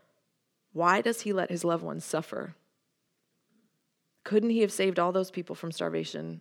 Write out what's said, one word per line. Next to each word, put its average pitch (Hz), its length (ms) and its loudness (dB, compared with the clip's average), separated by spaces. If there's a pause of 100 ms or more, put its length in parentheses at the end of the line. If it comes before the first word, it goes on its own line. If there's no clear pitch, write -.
(720)
why 175 300 4
does 233 200 0
he 208 120 -2
let 180 160 0
his 175 160 -4
loved 170 180 0
ones 160 220 -8
suffer? - 500 -6 (1700)
Couldn't 214 280 4
he 226 100 4
have 196 100 4
saved 190 260 2
all 175 140 4
those 185 200 2
people 170 220 -6
from 165 200 -8
starvation 165 680 -4